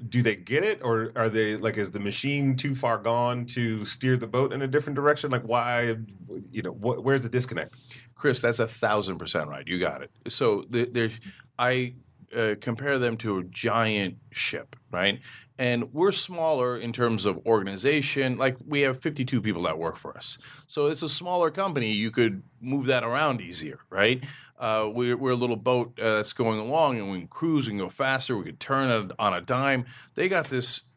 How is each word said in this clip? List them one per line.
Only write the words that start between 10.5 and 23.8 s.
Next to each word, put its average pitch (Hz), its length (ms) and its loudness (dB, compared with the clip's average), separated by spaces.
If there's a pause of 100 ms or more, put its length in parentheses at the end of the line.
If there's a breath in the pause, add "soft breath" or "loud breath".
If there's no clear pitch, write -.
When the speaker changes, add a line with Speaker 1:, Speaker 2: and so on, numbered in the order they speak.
Speaker 2:
the, 120 160 0
there, 117 240 0 (500 loud breath)
I, 123 360 0 (400)
uh, 110 240 2
compare 131 400 -2
them 120 180 2
to 107 200 -2
a 92 60 -2
giant 107 760 0 (140)
ship, - 440 -4 (160)
right? 98 280 0 (380 loud breath)
And 123 360 0
we're 180 180 2
smaller 160 640 0
in 117 140 -6
terms 113 340 2
of 95 200 2
organization. 123 920 2
Like, 131 280 2
we 143 160 0
have 135 200 2
fifty-two 135 400 0
people 95 220 -2
that 80 140 0
work 82 180 -4
for - 220 -14
us. - 200 -6 (300 loud breath)
So 147 200 0
it's 151 140 -2
a 165 60 -2
smaller 175 440 2
company. 147 420 0
You 110 180 0
could 110 300 2 (180)
move 127 280 -2
that 127 160 4
around 131 380 0
easier, 90 380 -6 (100)